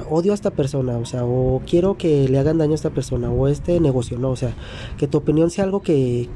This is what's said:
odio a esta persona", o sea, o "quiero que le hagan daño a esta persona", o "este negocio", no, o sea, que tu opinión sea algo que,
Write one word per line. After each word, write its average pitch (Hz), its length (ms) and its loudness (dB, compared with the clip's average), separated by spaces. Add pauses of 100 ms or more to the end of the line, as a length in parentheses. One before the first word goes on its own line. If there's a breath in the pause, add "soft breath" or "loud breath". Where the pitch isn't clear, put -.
odio 170 220 2
a 208 40 2
esta 202 140 -4
persona", 135 480 -2
o 117 80 -4
sea, 123 200 -4
o 127 380 0
"quiero 180 320 2
que 143 320 2
le 139 120 4
hagan 156 180 2
daño 151 140 2
a 160 40 2
esta 151 140 -4
persona", 123 400 -2
o 123 180 2
"este 170 320 0
negocio", 127 380 0
no, 131 140 -2
o 127 40 -2
sea, 120 200 -4 (420 loud breath)
que 147 100 0
tu 147 120 0
opinión 156 320 2
sea 196 120 -2
algo 190 200 0
que, 123 520 2